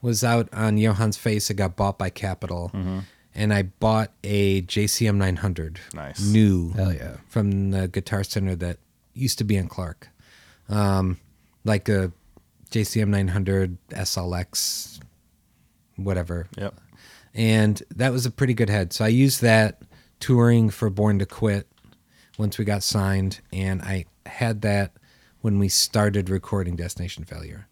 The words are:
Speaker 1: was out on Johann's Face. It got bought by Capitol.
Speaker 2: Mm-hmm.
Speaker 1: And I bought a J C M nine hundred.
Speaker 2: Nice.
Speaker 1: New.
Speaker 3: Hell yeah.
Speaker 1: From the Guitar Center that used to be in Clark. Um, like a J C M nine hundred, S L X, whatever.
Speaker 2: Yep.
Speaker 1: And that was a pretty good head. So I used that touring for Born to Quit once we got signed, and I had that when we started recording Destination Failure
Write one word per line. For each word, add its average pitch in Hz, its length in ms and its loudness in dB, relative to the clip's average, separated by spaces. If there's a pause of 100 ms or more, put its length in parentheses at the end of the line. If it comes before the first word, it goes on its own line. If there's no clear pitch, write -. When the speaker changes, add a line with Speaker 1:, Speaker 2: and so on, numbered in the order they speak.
Speaker 1:
was 117 240 0
out 117 300 2
on 107 240 2
Johann's 107 400 2
Face. 107 320 -2
It 104 40 -4
got 95 220 -2
bought 98 220 0
by 95 100 -4
Capitol. 90 680 -6
Speaker 2:
Mm-hmm. 92 260 -6 (340)
Speaker 1:
And 104 180 0
I 101 100 4
bought 110 480 0 (140)
a 101 380 2
J 104 240 0
C 113 200 0
M 101 120 2
nine 95 180 2
hundred. 82 440 -4 (140)
Speaker 2:
Nice. 76 260 -12
Speaker 1:
New. 101 520 4
Speaker 3:
Hell 95 200 0
yeah. 67 240 -8 (120)
Speaker 1:
From 98 420 0
the 95 180 -2
Guitar 98 360 -4
Center 95 320 -2
that 87 220 -6 (360)
used 123 240 -4
to 113 60 0
be 104 120 0
in 92 120 -2
Clark. - 400 -10 (600)
Um, 98 500 2 (460)
like 104 240 0
a 95 240 2 (580)
J 110 140 0
C 113 160 -2
M 104 100 2
nine 101 180 2
hundred, 95 480 0 (140)
S - 260 -6
L 87 180 -4
X, - 680 -6 (960)
whatever. 87 600 -4
Speaker 2:
Yep. 101 180 -8 (600)
Speaker 1:
And 110 480 4 (140)
that 127 160 0
was 123 140 -2
a 120 40 -2
pretty 127 240 0
good 110 160 2
head. 98 220 0
So - 120 -2
I 110 40 4
used 127 340 4
that 110 400 4 (380)
touring 120 500 6
for 107 200 -2
Born 104 280 2
to 95 80 -2
Quit 101 400 -2 (720)
once 107 200 -2
we 110 60 0
got 101 180 0
signed, 95 580 0 (120)
and 95 300 -2
I 95 220 -6 (220)
had 113 360 -4
that 101 300 0 (480)
when 104 180 0
we 101 100 2
started 101 640 0
recording 92 460 -2
Destination 85 480 -8
Failure 78 480 -14